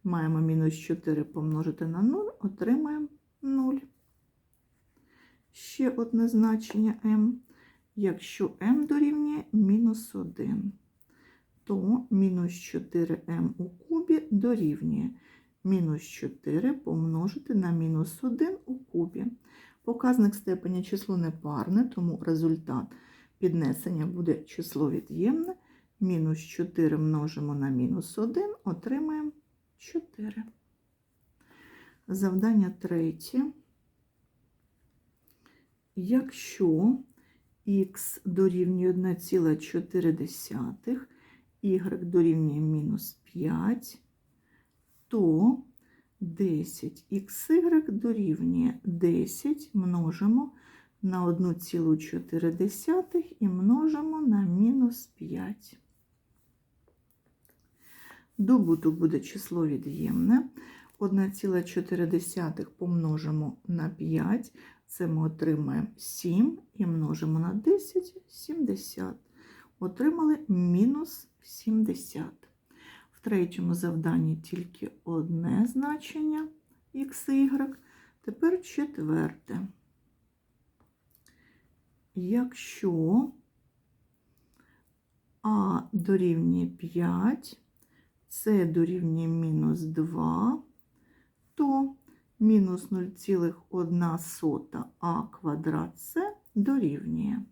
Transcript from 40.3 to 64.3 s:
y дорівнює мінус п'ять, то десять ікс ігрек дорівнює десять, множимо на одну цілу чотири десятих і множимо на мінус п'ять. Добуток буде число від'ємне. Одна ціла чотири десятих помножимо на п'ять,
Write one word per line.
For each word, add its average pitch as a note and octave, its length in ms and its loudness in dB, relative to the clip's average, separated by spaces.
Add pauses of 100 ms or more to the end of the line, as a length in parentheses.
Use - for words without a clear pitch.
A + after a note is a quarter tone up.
y F#3 420 0
дорівнює D#3+ 560 4
мінус D#3 520 -2 (120)
п'ять, E3+ 800 -4 (1040)
то G3+ 540 4 (580)
десять E3 880 -4
ікс - 400 -6
ігрек E4 400 4
дорівнює F#3+ 840 0 (100)
десять, F3+ 920 0
множимо F#3 800 2 (500)
на F#3 220 0
одну F3 300 2
цілу D#3+ 420 0
чотири E3 560 -4
десятих D#4+ 880 -2
і G3+ 60 2
множимо D4+ 720 2
на G#3+ 220 4
мінус A#3 640 2
п'ять. - 720 -10 (2500)
Добуток E3+ 560 4
буде D#3+ 260 2
число F3 460 -4
від'ємне. D#3 840 2 (500)
Одна G3 320 2
ціла F#3+ 320 0
чотири F3 440 -2
десятих E3 640 -2
помножимо D#3 840 -2 (100)
на E3 220 -2
п'ять, D#3+ 680 -2 (320)